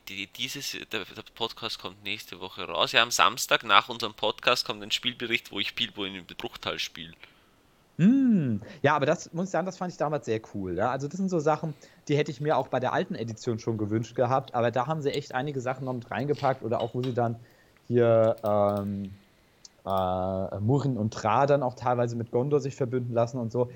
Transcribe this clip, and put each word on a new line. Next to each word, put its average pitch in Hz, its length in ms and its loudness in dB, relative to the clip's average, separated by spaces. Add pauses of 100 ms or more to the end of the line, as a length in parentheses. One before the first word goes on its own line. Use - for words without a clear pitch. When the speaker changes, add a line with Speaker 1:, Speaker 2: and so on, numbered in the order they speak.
Speaker 1:
die, 98 200 -8
dieses, 131 440 -8
der, - 320 -8
der 104 200 -16 (120)
Podcast - 420 -6
kommt 98 260 -14
nächste 101 360 -10
Woche 92 240 -10
raus. 85 300 0
Ja, 120 100 6
am 117 80 -2
Samstag 104 540 4
nach 104 240 8
unserem 117 240 -6
Podcast - 520 0
kommt 104 160 -6
ein 104 80 -10
Spielbericht, 120 640 -2
wo 101 80 -4
ich - 160 -4
Bilbo 104 300 -4
in 95 200 -10
Bruchteil - 540 -8
spiele. 85 340 -10 (840)
Speaker 2:
Hm. 190 640 6 (200)
Ja, 147 140 4
aber 139 100 2
das 156 280 0
muss 180 140 -4
ich 190 40 -10
sagen, 170 140 0
das 185 120 -8
fand 180 140 -6
ich - 60 -14
damals 147 280 -2
sehr 113 140 0 (140)
cool. 92 240 -4
Ja? 110 120 2
Also 135 200 -4
das 170 80 -12
sind 190 100 -2
so 180 120 0
Sachen, 151 340 0 (340)
die 147 80 2
hätte 151 160 2
ich - 80 -10
mir 147 160 0
auch 131 140 0
bei 127 100 0
der 123 140 0
alten 165 220 -2
Edition 113 440 -4
schon 113 180 -2
gewünscht 107 380 -2
gehabt, 127 400 0
aber 117 160 2
da 123 160 0
haben 160 140 -2
sie 139 100 0
echt - 240 -6
einige 135 240 -4
Sachen 127 240 -4
noch 127 100 -4
mit 120 160 -8
reingepackt 135 540 0
oder 113 160 0
auch, 113 160 -4
wo 123 80 -2
sie 127 100 -2
dann 117 220 0 (540)
hier, 113 560 6
ähm, 101 680 0 (760)
äh, 95 720 0
Murin 131 380 0
und 107 160 -2
Tra 113 320 2
dann 143 180 4
auch 120 120 -2
teilweise 120 400 0
mit 117 160 -6
Gondor 143 280 2
sich 131 160 -6
verbünden 123 380 -2
lassen 120 260 0
und 113 120 -4
so. 120 240 0